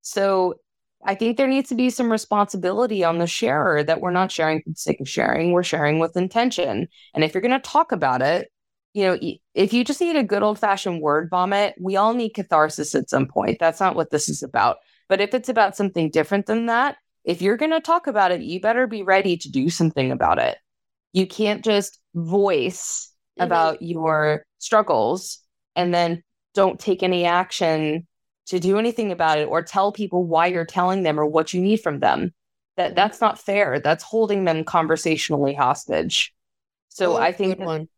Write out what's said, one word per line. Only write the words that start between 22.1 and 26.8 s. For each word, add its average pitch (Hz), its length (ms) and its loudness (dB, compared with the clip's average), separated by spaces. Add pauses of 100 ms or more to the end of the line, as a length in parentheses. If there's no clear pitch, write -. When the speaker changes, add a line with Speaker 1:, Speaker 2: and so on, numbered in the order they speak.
Speaker 1:
voice 170 960 -2 (300)
Speaker 2:
Mm-hmm. 180 60 0
Speaker 1:
about 165 360 0
your 160 640 -2 (140)
struggles 175 800 0 (360)
and 180 180 0
then 170 300 0 (300)
don't 190 260 2
take 185 240 0